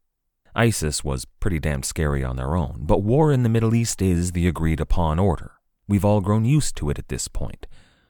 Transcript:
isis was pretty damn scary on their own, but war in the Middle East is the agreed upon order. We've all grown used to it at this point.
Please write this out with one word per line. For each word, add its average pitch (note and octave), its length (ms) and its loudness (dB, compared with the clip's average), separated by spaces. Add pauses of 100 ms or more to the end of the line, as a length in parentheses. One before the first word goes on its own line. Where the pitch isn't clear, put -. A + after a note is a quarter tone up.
(540)
isis G#2+ 500 0
was C2+ 200 -4
pretty - 340 -2
damn C#2 240 -2
scary C#2+ 420 -2
on B1+ 120 -6
their C2 200 -2
own, C2 240 -2
but E2+ 220 2
war D3 300 4
in B2+ 120 2
the A#2 40 2
Middle A2+ 260 2
East A#2 280 -2
is F2+ 300 2
the F2 160 2
agreed D#2+ 320 0
upon D#2 380 2
order. F#2 340 -2 (340)
We've G2+ 180 2
all G#2 160 4
grown G#2+ 240 0
used C#3 320 2
to D2 140 -4
it - 80 -2
at - 100 -12
this B1 200 -8
point. - 380 -6 (420)